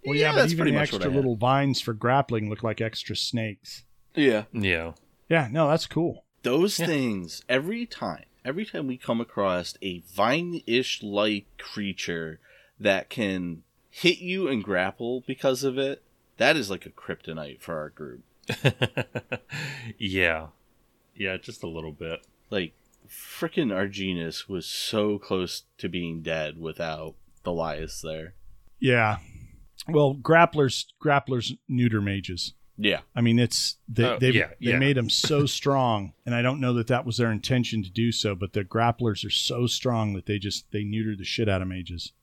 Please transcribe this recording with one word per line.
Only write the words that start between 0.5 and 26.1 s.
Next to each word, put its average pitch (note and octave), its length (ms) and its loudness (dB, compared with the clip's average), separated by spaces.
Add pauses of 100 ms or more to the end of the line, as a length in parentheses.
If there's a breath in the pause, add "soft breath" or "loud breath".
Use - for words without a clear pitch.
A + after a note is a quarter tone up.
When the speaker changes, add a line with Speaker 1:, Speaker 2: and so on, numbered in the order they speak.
Speaker 1:
even E3 100 2
Speaker 2:
pretty D3+ 80 4
Speaker 1:
the D3 80 4
Speaker 2:
much D3 140 2
what G2+ 80 -2
I F2+ 40 0
Speaker 1:
extra F2 60 2
Speaker 2:
had. C3 40 0
Speaker 1:
little C3 200 2
vines C3 440 4
for A#2+ 140 -4
grappling A#2+ 560 2
look G#2+ 140 -6
like A2 180 -2
extra A2 340 -6
snakes. - 680 -6 (320)
Speaker 2:
Yeah. A#2 360 4
Speaker 3:
Yeah. F2 420 0 (360)
Speaker 1:
Yeah, D#3+ 220 2
no, D3+ 180 2
that's D#3+ 160 2
cool. - 400 -4 (160)
Speaker 2:
Those E3 380 2
Speaker 3:
Yeah. E3+ 80 0
Speaker 2:
things, A#2 600 -2
every F3 380 0
time, - 400 -8 (180)
every D#3+ 220 -4
time D#3 220 -6
we B2+ 100 -4
come A#2 240 -2
across F#2+ 640 -2
a F2+ 160 -6
vine-ish B2+ 1040 0
like G#2 420 0 (140)
creature E2+ 800 -6 (400 soft breath)
that G2 300 2
can F2+ 540 -4 (260)
hit F3 280 2
you F3+ 300 -4
and B2 160 -2
grapple G2+ 640 -2
because C3 360 -2
of C3 140 0
it, C#3 240 -4 (360)
that C#3 200 4
is G#2+ 120 -4
like F#2+ 160 -6
a E2 40 -18
kryptonite D#2 720 -12
for E2+ 160 -6
our D2+ 120 -8
group. C2 340 -16 (260)
Speaker 3:
<laughs> B2+ 1500 -6
Yeah. F2 500 0 (680)
Yeah, F#2 220 -6
just - 260 -14
a G2+ 40 -8
little D#2+ 240 -10
bit. E2 340 -10 (240)
Speaker 2:
Like, F#2 240 -2 (340)
frickin' - 640 -4
Arginus F#2+ 760 -2
was F2+ 160 -6
so G#2 540 -2
close - 440 -4 (140)
to G2+ 100 -8
being E2+ 340 -6